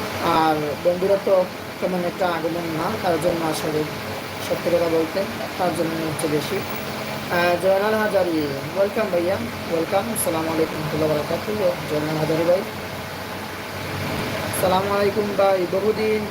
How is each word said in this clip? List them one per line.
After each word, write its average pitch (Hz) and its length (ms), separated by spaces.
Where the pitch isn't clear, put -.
আর 160 300
বন্ধুরা 180 420
তো 185 200
তেমন 180 260
একটা 175 220
আগমন 165 500
না, 175 140
তার 175 200
জন্য 165 220
আসলে 156 380
সত্যি - 240
কথা 170 160
বলতে 165 380
তার 180 200
জন্য 165 280
হচ্ছে 156 220
বেশি। 151 300
আহ, - 1040
জয়নাল 196 320
হাজারি, 185 540
ওয়েলকাম 208 360
ভাইয়া, 175 260
ওয়েলকাম। 170 400
আসসালামু 165 400
আলাইকুম 156 500
ওয়া 156 140
রাহমাতুল্লাহ। 165 560
জয়নাল 151 280
হাজারি 160 260
ভাই, - 180
আসসালামু 190 480
আলাইকুম 202 440
ভাই, 196 340
বহুদিন 214 600